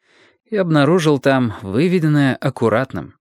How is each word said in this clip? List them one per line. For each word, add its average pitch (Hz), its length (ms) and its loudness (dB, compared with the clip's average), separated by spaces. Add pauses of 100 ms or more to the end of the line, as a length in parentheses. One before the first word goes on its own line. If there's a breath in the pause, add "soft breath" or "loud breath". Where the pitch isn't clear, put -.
(460 soft breath)
и 214 120 -6
обнаружил 156 600 2
там 127 460 0
выведенное 147 720 0
аккуратным, - 840 -4